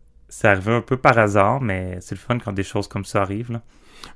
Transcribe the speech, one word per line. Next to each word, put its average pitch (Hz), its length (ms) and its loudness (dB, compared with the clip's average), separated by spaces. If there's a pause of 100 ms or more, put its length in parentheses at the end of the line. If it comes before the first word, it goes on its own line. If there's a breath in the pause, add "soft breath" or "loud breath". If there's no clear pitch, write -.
(280)
c'est - 200 0
arrivé 98 260 2
un 117 80 0
peu 131 160 -4
par 131 180 4
hasard, 107 460 4
mais 92 400 -4
c'est - 120 -12
le 95 60 -14
fun 123 180 -4
quand 110 140 -8
des 98 100 -4
choses 101 240 -4
comme 98 200 -8
ça 101 160 -2
arrivent, 107 300 -6
là. 117 100 -8 (540 loud breath)